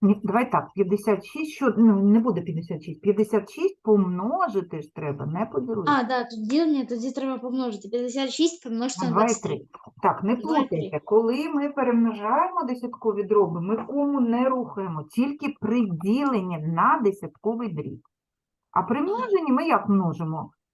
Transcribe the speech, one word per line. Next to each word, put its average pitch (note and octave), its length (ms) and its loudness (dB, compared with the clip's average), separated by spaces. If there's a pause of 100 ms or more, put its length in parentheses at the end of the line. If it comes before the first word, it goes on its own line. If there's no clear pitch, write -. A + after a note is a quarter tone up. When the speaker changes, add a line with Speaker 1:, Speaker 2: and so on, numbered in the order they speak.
Speaker 1:
Ні, G#3 220 4
давай A#3 280 0
так, - 220 0
п'ятдесят G3+ 520 0
шість, D#4 260 -8
що, B3 260 0
ну, G#3 260 6
не G#3 160 8
буде G#3+ 220 0
п'ятдесят E3 420 -6
шість. - 180 -12
П'ятдесят G#3 500 0
шість F#4 300 -4
помножити G3 1000 0
ж - 140 -18
треба, C#3+ 300 -6
не E3+ 200 -2
поділити. A#3 460 -2
Speaker 2:
А, C4 120 2
да, B3 200 -2
тут A3 240 -8
ділення, C#4+ 380 2
тоді A#3+ 260 -6
треба C4 280 -4
помножити. A#3+ 500 -6
П'ятдесят B3 400 -4
шість E4+ 340 -2
помножити A3+ 420 -4
Speaker 1:
На E3+ 40 0
Speaker 2:
на - 20 0
Speaker 1:
два G3+ 120 4
і - 20 4
Speaker 2:
двадцять A#3 180 0
три. D#3 140 -4
Speaker 1:
три. - 100 -14 (360)
Так, F#3 200 2
не A3+ 120 2
Speaker 2:
Два D4+ 220 -2
і - 20 4
три. C4 80 2
Speaker 1:
плутайте, D#3+ 380 -4
коли A#3 440 2
ми C#4+ 200 -2
перемножаємо A#3+ 920 2
десяткові A#3 600 -2
дроби, F3+ 380 2
ми G#3+ 240 -2
кому C#4+ 340 0
не A#3+ 300 2
рухаємо, F#3+ 540 -4
тільки C#4+ 580 -2
при A3+ 280 2
діленні F#3+ 680 0
на E3+ 460 2
десятковий G3+ 680 -2
дріб. C#3+ 280 -8 (680)
А F3+ 120 0
при A#3+ 160 -2
Speaker 2:
Ага. E4+ 80 -2
Speaker 1:
множенні G4+ 440 0
ми D4+ 160 2
як G#3+ 220 2
множимо? E3 640 0 (220)